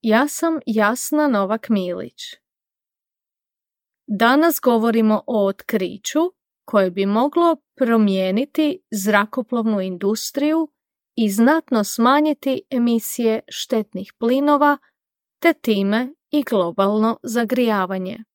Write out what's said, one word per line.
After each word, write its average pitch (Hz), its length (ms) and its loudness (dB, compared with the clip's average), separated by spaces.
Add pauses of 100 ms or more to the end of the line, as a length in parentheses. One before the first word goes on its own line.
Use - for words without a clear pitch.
Ja 233 260 2
sam 320 380 -2
Jasna 247 600 0
Novak 214 420 -2
Milić. 185 520 -4 (1900)
Danas 254 560 2
govorimo 226 640 2
o 214 180 0
otkriću 196 760 -4 (460)
koje 190 260 0
bi 190 140 -2
moglo 294 500 2 (200)
promijeniti 226 1040 0 (100)
zrakoplovnu 214 920 -2
industriju 226 920 -2 (440)
i 220 140 0
znatno 233 540 2
smanjiti 277 840 0
emisije 233 760 0
štetnih - 720 -6
plinova, 285 580 2 (600)
te 330 140 4
time 220 600 0 (160)
i 294 140 0
globalno 208 800 0
zagrijavanje. 214 960 -2 (180)